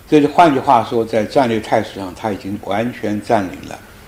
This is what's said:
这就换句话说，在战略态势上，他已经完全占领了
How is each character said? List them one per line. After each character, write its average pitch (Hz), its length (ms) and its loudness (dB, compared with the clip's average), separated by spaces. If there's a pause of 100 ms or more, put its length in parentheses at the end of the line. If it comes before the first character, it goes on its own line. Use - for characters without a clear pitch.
这 151 140 6
就 143 60 2
换 160 260 6
句 131 60 0
话 120 240 4
说， 113 220 -2
在 107 180 0
战 131 240 2
略 113 120 0
态 110 220 0
势 - 140 -10
上， 95 180 -10
他 107 180 -6
已 95 60 -6
经 98 260 -8
完 110 300 -2
全 104 280 -6
占 107 220 0
领 - 260 -12
了 - 100 -14 (280)